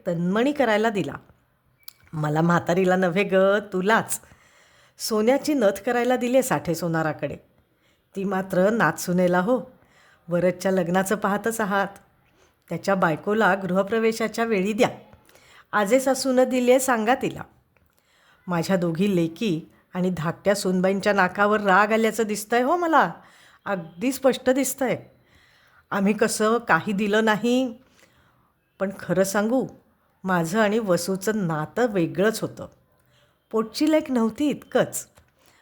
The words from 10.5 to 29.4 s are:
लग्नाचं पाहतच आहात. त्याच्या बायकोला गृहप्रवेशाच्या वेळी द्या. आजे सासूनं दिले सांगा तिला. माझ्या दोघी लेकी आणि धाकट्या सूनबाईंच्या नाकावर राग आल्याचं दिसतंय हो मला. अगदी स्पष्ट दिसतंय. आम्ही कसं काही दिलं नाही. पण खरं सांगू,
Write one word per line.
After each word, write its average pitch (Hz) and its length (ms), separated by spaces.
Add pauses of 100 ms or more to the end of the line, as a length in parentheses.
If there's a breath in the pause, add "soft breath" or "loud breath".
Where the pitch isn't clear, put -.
लग्नाचं 190 440
पाहतच 208 440
आहात. 196 260 (840 soft breath)
त्याच्या 175 260
बायकोला 185 600
गृहप्रवेशाच्या 214 880
वेळी 214 280
द्या. 208 160 (840 soft breath)
आजे 208 280
सासूनं 262 440
दिले 247 340
सांगा 240 360
तिला. 151 280 (1040 soft breath)
माझ्या 180 300
दोघी 175 400
लेकी 165 460 (320 soft breath)
आणि 180 220
धाकट्या 165 380
सूनबाईंच्या 190 580
नाकावर 202 480
राग 202 320
आल्याचं 220 300
दिसतंय 214 400
हो 294 140
मला. 294 360 (520 loud breath)
अगदी 202 480
स्पष्ट 254 380
दिसतंय. 254 540 (840 soft breath)
आम्ही 196 220
कसं 214 460
काही 202 340
दिलं 214 320
नाही. 233 540 (1000 soft breath)
पण 196 180
खरं 185 260
सांगू, 214 420 (580)